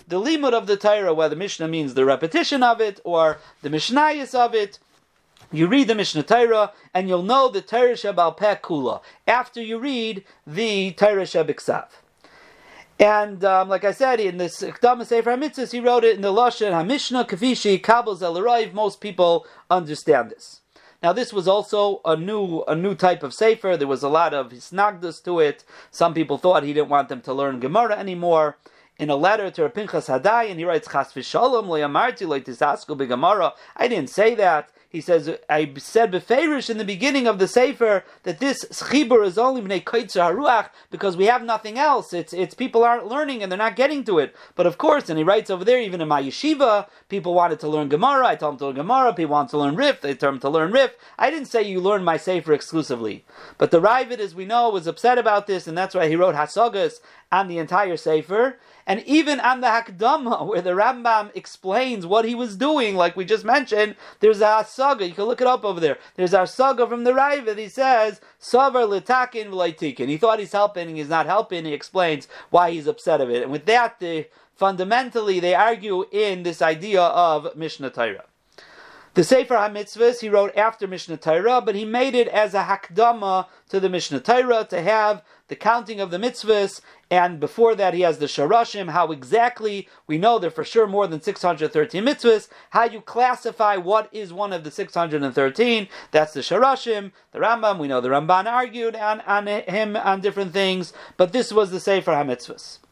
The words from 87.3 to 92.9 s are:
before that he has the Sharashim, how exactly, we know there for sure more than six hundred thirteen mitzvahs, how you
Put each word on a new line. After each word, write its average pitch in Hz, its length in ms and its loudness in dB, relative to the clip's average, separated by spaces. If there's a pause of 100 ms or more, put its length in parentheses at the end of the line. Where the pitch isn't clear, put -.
before 226 360 2
that 190 180 0
he 175 80 0
has 165 160 2
the 147 80 -4
Sharashim, 196 640 0
how 165 220 0
exactly, 202 760 -2 (200)
we 156 100 -2
know 226 220 2
there 170 100 -4
for 156 140 -8
sure 220 240 2
more 202 180 0
than 160 160 -8
six - 220 -8
hundred 156 280 0
thirteen 160 340 -2
mitzvahs, 240 420 2 (240)
how 226 140 4
you 220 160 -6